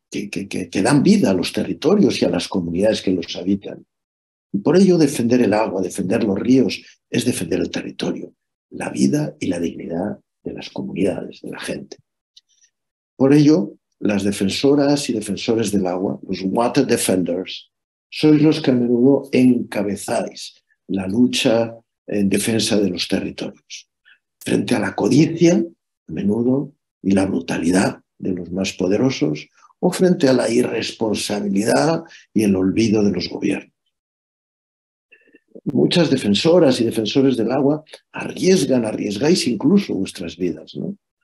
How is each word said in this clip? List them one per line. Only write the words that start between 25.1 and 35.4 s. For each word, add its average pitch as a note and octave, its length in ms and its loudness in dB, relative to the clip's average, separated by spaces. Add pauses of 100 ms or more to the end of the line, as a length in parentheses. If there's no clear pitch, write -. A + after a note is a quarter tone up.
a - 40 -14
menudo, A#2+ 600 0 (300)
y F#2+ 100 0
la F#2+ 140 2
brutalidad F2 760 -2 (180)
de F#2+ 140 -4
los F2 180 -8
más F#2 220 -4
poderosos, F#2+ 760 -2 (300)
o F3+ 140 0
frente F3+ 360 2
a C3 40 4
la A2+ 180 0
irresponsabilidad A2+ 1500 -2 (300)
y A2 100 2
el G2 140 2
olvido G2+ 480 2
de G2 80 2
los F2 160 -6
gobiernos. - 420 -6 (1900)